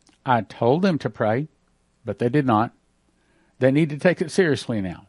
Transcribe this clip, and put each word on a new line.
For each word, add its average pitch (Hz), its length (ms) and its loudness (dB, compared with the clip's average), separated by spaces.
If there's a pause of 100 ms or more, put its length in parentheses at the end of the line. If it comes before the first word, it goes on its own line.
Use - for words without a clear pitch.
(260)
'I 120 160 2
told 127 400 0
them 185 160 0
to - 100 -6
pray, 117 400 -2 (560)
but 107 140 -8
they 120 100 0
did 139 160 0
not. 117 280 2 (880)
They 131 100 4
need 147 200 2
to 151 80 -8
take 170 220 2
it 170 120 -6
seriously 123 500 0
now.'" 90 260 -10